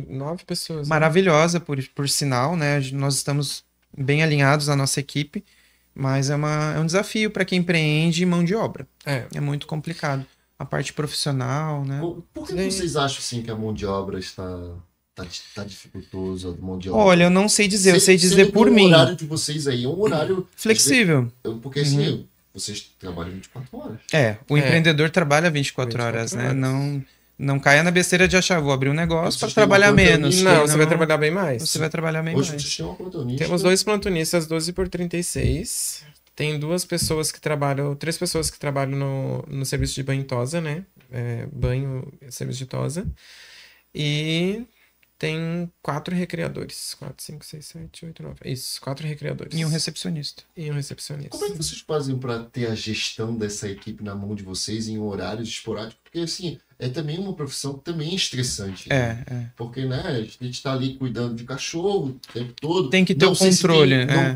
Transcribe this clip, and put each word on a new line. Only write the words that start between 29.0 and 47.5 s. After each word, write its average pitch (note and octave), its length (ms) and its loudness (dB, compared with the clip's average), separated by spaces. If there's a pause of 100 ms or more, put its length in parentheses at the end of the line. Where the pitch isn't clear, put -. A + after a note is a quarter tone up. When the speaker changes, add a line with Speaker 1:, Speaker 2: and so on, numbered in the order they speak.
Speaker 2:
pra F#3 80 -2
Speaker 3:
Vocês - 80 -2
têm G#3+ 80 8
uma G3 40 6 (120)
Speaker 2:
trabalhar G3+ 160 8
Speaker 3:
plantonista? F3 260 8
Speaker 2:
menos." E3 220 4
Speaker 1:
Não, F#3+ 160 8
Speaker 2:
Não. D3 80 6
Speaker 1:
você D3+ 100 2
vai D#3 80 6
trabalhar D#3+ 320 2
bem D3+ 140 2
mais. E3 360 -2
Speaker 2:
Você - 120 -2
vai D#3 100 0
trabalhar D#3+ 320 -4
bem E3 140 -2
Speaker 3:
Hoje D3 160 0
Speaker 2:
mais. D3 100 -6
Speaker 3:
vocês - 160 -6
têm D#3+ 80 -6
uma F3+ 80 -8
plantonista? C#3 500 -6
Speaker 1:
Temos E3 200 0
dois F#3 180 4
plantonistas, F3+ 640 0
doze D#3+ 260 -4
por F#3 160 -4
trinta F3 300 -4
e F3 60 -2
seis. C#3 800 -4 (300)
Tem D3+ 240 -4
duas E3 280 -2
pessoas D#3 460 -2
que - 100 -12
trabalham, C#3+ 520 0
três D3+ 240 -6
pessoas D#3+ 320 -2
que - 80 -16
trabalham C#3 400 -2
no, C3+ 500 -4
no C3+ 180 -6
serviço C3 300 -2
de C#3 60 -6
banho C3+ 200 -2
e - 20 -4
tosa, C3 380 -4
né? D#3 220 -6 (280)
É, A#2+ 400 -6
banho, C3 560 -4 (220)
serviço B2+ 280 -8
de C3 80 -10
tosa. C3 400 -6 (880)
E D#3+ 720 -2 (560)
tem E3 500 -4 (140)
quatro D3+ 320 -6
recreadores. - 840 -6
Quatro, - 260 -16
cinco, D3+ 220 -16
seis, D3+ 220 -16